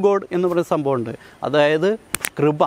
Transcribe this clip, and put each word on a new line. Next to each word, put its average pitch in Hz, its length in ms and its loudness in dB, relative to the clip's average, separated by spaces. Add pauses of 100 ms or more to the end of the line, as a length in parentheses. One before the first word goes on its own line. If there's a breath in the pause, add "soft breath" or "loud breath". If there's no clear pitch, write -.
God 196 300 2
എന്ന് 180 160 0
പറയുന്ന 175 140 0
സംഭവമുണ്ട്, 139 480 -2 (340 loud breath)
അതായത് 156 540 2 (400)
കൃപ 151 280 2